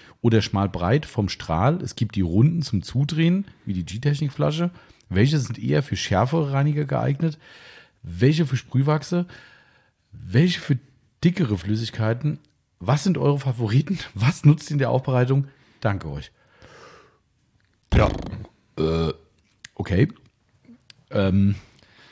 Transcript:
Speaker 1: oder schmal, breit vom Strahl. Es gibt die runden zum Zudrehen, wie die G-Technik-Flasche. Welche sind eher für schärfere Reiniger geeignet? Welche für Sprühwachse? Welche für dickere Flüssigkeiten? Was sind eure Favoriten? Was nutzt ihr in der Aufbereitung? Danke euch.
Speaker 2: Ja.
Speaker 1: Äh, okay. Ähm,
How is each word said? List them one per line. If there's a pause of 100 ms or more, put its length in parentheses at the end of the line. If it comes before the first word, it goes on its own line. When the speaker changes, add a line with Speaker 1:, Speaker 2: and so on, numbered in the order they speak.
(220)
Speaker 1:
oder
schmal,
breit
vom
Strahl.
Es
gibt
die
runden
zum
Zudrehen, (220)
wie
die
G-Technik-Flasche. (400)
Welche
sind
eher
für
schärfere
Reiniger
geeignet? (680)
Welche
für
Sprühwachse? (840)
Welche
für (460)
dickere
Flüssigkeiten? (400)
Was
sind
eure
Favoriten? (160)
Was
nutzt
ihr
in
der
Aufbereitung? (340)
Danke
euch. (1600)
Speaker 2:
Ja. (720)
Speaker 1:
Äh, (600)
okay. (1040)
Ähm, (580)